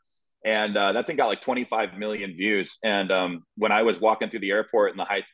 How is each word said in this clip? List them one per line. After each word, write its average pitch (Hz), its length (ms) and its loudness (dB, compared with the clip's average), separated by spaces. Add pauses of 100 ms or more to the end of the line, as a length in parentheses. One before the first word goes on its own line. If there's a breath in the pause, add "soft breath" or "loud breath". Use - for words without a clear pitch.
(440)
And, 107 320 0
uh, 101 160 4
that 117 140 -2
thing 160 100 -6
got, 131 120 4
like, 101 120 -2
twenty-five 113 540 -2
million 101 420 -6
views. 98 480 -2
And, 101 260 0
um, 90 340 0 (120)
when 107 160 0
I 107 100 4
was 113 180 2
walking 110 300 2
through 113 100 -8
the 98 120 -4
airport 104 400 2
in 87 60 -18
the 92 60 -4
height 98 200 -4
of - 100 -20